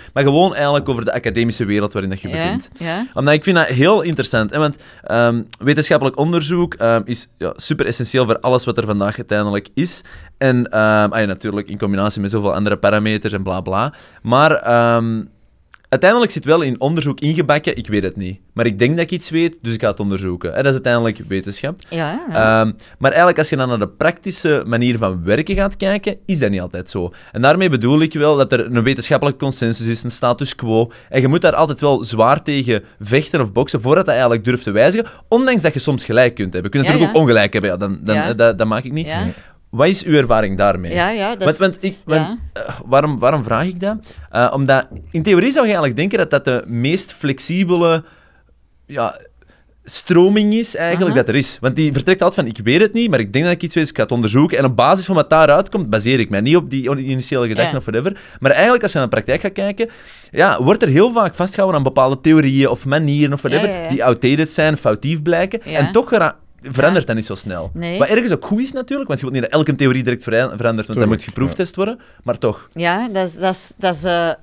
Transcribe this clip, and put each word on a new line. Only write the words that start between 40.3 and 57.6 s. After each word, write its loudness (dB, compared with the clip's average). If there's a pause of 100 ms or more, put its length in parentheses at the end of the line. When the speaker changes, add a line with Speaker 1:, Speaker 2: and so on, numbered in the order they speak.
Speaker 1:
daarmee? 0
Speaker 2:
Ja, 0
ja, -4
dat -6
Speaker 1:
Want, 4
Speaker 2:
is 0
Speaker 1:
want 0
ik, -6
want, 0 (260)
Speaker 2:
ja. -10
Speaker 1:
eh, -12
waarom, 2
waarom 2
vraag -2
ik -8
dat? -6 (160)
Eh, 2
omdat 2 (240)
in -2
theorie 4
zou 2
je 2
eigenlijk 0
denken -2
dat 0
dat 0
de -2
meest -2
flexibele, 0 (840)
ja, -6 (640)
stroming 2
is -4
eigenlijk -2
Speaker 2:
Aha. 2
Speaker 1:
dat 0
er 0
is. -2
Want -2
die 0
vertrekt 0
altijd 0
van, -10
"Ik -12
weet 4
het 2
niet, 0
maar 2
ik -4
denk 2
dat 2
ik -6
iets -6
weet, 2
dus -6
ik -14
ga 2
het -4
onderzoeken." 2
En 2
op 0
basis 2
van 0
wat 2
daaruit 4
komt, -4
baseer 0
ik 0
mij 0
niet 4
op 2
die -4
on-, 0
initiële -4
gedachten -2